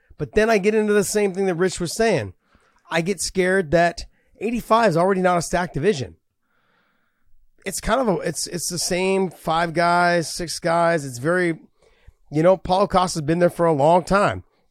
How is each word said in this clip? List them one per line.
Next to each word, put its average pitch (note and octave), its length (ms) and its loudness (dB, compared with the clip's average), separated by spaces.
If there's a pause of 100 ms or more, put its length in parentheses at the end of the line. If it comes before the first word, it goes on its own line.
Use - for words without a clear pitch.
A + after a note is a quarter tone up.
(180)
But - 160 -10
then G#3+ 160 2
I A3+ 80 4
get G#3 180 0
into G#3+ 160 0
the G#3 120 2
same G3+ 300 -2
thing G3 120 -4
that F#3 100 -2
Rich F3+ 240 -2
was E3+ 160 -6
saying. D#3+ 380 0 (560)
I E3 120 -2
get F3 200 -6
scared F#3 500 -2
that E3+ 340 0 (340)
eighty-five A3+ 500 0
is D#3 80 2
already F#3 240 2
not F3+ 160 2
a E3+ 40 0
stacked F3 340 -4
division. C3+ 400 -2 (1500)
It's - 160 -10
kind A#3+ 220 0
of B3 60 0
a, F#3 140 2
it's, - 260 -6
it's - 220 -8
the F3 100 -6
same F#3 500 0
five E3 440 -2
guys, F3 600 2
six E3+ 240 -8
guys. E3+ 480 0
It's B2 140 -12
very, E3+ 400 -2 (720)
you D3 100 0
know, F3+ 160 6
Paulo F#3 300 0
Costa's F3+ 340 0
been D3+ 160 0
there F3 140 4
for E3+ 160 0
a E3 40 4
long D#3+ 320 4
time. F3 400 0 (280)